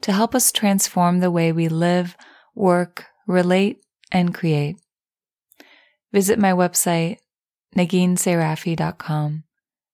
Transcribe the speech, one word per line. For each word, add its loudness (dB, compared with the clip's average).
to -4
help 0
us 2
transform 0
the 0
way 0
we 0
live, -2
work, 0
relate, 2
and 0
create. -2
Visit 2
my 4
website, 0
negin 2
serafi -2
dot -4
com, -6